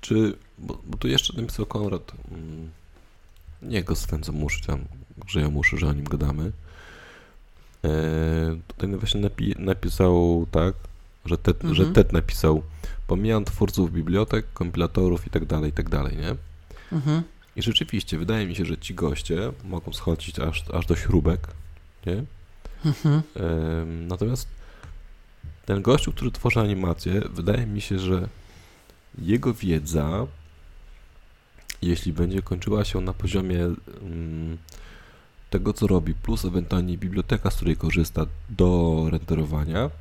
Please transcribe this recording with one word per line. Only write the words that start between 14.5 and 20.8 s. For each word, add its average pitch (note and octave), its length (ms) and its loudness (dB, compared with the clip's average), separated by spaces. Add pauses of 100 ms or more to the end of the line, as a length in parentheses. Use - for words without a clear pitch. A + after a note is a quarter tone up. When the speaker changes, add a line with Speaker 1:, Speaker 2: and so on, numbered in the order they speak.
Speaker 1:
kompilatorów F2 720 2
i - 40 -8
tak - 140 2
dalej, D2+ 260 0
i - 20 -6
tak - 160 -2
dalej”, - 280 0
nie? E2+ 200 -2 (560)
Speaker 2:
Mhm. D3+ 300 2 (340)
Speaker 1:
I F#2 60 -2
rzeczywiście, G2 560 0
wydaje G#2 280 0
mi E2+ 100 -6
się, F2+ 80 0
że D#2+ 140 -4
ci - 160 -10
goście E2 580 -2 (120)
mogą F2+ 280 -8
schodzić - 460 -2
aż, D#2+ 260 -2 (100)
aż E2+ 120 0